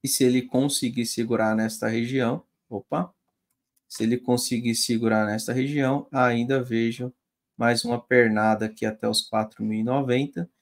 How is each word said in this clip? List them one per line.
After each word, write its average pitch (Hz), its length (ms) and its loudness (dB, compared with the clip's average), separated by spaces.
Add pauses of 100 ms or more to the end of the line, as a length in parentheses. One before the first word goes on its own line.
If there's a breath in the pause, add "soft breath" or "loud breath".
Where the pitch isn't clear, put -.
E 139 60 -4
se - 160 2
ele 127 180 4
conseguir 127 640 -2
segurar 110 480 0
nesta 110 320 -2
região, 120 560 -2 (260)
opa, 151 460 -6 (720)
se - 160 -8
ele 113 140 2
conseguir 123 580 -2
segurar 110 520 0
nesta 110 260 -4
região, 139 580 -2
ainda 127 500 2
vejo 120 520 -4 (440)
mais 117 280 2
uma 120 160 -4
pernada 110 640 4
aqui 107 180 -8
até 107 240 -4
os 110 140 0
quatro 110 400 -4
mil 107 160 -2
e 110 60 -2
noventa 135 680 0 (100)